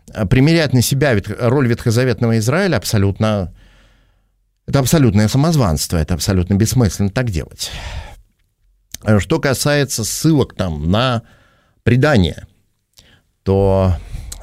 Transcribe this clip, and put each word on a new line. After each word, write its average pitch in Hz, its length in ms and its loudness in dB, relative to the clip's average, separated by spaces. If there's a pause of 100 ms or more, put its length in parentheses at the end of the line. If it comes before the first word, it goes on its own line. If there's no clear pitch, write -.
(140)
э, 107 120 -2
примерять 151 460 4
на 127 100 4
себя 135 320 0
ветх-, 101 260 -4
роль 123 260 2
ветхозаветного 117 720 0
Израиля 147 380 0
абсолютно, 101 760 -2 (1160)
это 131 100 0
абсолютное 120 480 4
самозванство, 131 720 0
это 82 180 -2
абсолютно 92 400 0
бессмысленно 101 560 0
так 123 200 -4
делать. - 420 -8 (1300)
Э, 107 160 2
что 156 220 -2
касается 139 640 -2
ссылок 151 500 0
там 80 340 -4
на 117 360 0 (580)
предание, 123 640 2 (960)
то, 95 540 2 (460)